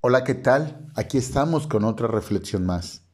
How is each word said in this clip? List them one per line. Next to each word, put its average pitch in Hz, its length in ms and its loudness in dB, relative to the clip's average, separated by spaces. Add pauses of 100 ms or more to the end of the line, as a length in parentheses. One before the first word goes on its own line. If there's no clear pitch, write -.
Hola, 127 140 6
¿qué 127 120 0
tal? 143 600 0
Aquí 113 220 -2
estamos 147 500 0
con 107 160 2
otra 113 240 0
reflexión 101 580 -2
más. 87 360 -4 (120)